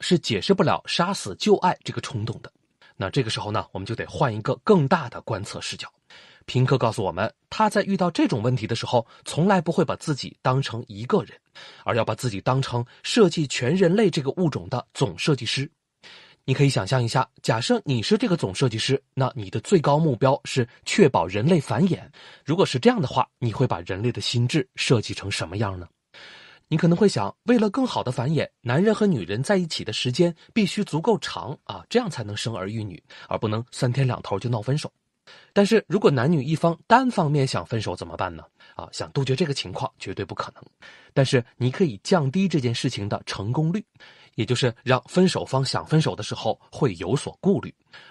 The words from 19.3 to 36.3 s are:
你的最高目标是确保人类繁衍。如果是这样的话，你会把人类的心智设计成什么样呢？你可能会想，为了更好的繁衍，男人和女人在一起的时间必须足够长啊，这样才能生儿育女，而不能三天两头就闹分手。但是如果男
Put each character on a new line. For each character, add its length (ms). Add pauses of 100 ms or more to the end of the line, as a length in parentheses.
你 160
的 100
最 200
高 180
目 180
标 280
是 220 (200)
确 220
保 180
人 180
类 160
繁 280
衍。 200 (360)
如 100
果 100
是 140
这 100
样 140
的 60
话， 200 (120)
你 120
会 140
把 140
人 200
类 120
的 100
心 240
智 200 (100)
设 260
计 100
成 160
什 180
么 100
样 220
呢？ 100 (800)
你 80
可 100
能 100
会 120
想， 260 (100)
为 140
了 120
更 140
好 200
的 80
繁 180
衍， 180 (120)
男 220
人 120
和 100
女 200
人 180
在 140
一 100
起 180
的 80
时 200
间 200 (220)
必 100
须 200
足 160
够 180
长 460
啊， 240
这 100
样 100
才 140
能 140
生 180
儿 140
育 160
女， 180 (260)
而 80
不 120
能 240
三 200
天 140
两 160
头 160
就 100
闹 140
分 160
手。 140 (600)
但 140
是 220
如 100
果 100
男 220